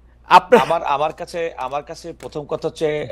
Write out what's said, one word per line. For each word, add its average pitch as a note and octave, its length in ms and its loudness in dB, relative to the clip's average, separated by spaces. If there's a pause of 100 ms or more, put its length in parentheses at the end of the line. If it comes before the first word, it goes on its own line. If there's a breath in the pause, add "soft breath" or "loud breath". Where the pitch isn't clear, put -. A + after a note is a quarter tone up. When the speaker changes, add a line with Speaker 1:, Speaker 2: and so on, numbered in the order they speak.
(280)
Speaker 1:
আপনারা F#3 340 6
Speaker 2:
আমার, D#3+ 200 -2
আমার D3 300 -2
কাছে, E3 440 -8
আমার C3+ 260 -6
কাছে E3 300 -14
প্রথম D3 320 -10
কথা D#3 240 -6
হচ্ছে, D3+ 440 -4